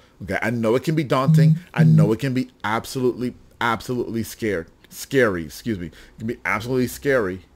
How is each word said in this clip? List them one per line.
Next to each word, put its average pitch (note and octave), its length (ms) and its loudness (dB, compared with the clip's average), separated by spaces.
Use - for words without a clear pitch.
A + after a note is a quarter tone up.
okay? F#2 180 -4
I A2 80 -2
know A2+ 240 0
it C#3 80 0
can D#3+ 140 -2
be D#3 80 -2
daunting. D#3 540 4
I D#3+ 120 2
know G#2 260 6
it A#2 80 2
can C3+ 160 -2
be B2+ 160 -2
absolutely, A#2 720 -2
absolutely A2+ 640 -2
scared, F#2 420 -4
scary, G#2 560 0
excuse F#2+ 340 -6
me. F2 80 -8
It - 320 -18
can A2+ 80 -8
be A#2 180 -6
absolutely A#2+ 440 -2
scary. A2 540 -2